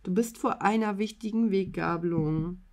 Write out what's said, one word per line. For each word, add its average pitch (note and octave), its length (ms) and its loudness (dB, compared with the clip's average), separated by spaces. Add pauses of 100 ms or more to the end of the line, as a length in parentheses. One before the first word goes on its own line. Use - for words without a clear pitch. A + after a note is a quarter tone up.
Du F#3 100 -2
bist A3+ 240 0
vor - 240 -2
einer G#3+ 360 2
wichtigen A3 520 0
Weggabelung. E3+ 1080 0 (140)